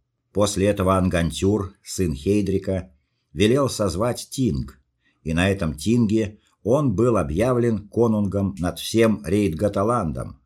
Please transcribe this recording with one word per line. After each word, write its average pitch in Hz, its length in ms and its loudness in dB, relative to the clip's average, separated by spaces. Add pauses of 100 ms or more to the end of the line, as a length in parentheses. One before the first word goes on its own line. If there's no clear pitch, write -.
(320)
После 98 360 2
этого 95 280 2
Ангантюр, 92 840 0
сын 87 320 -4
Хейдрика, 95 760 -2 (400)
велел 117 360 2
созвать 104 640 -4
тинг, 80 500 -4 (420)
и - 120 -4
на 92 140 2
этом 85 260 -2
тинге 110 640 0 (240)
он 131 320 2
был 110 220 2
объявлен 107 720 0
конунгом 104 680 0
над 85 200 -4
всем 110 460 2
Рейдгаталандом, 98 1200 -2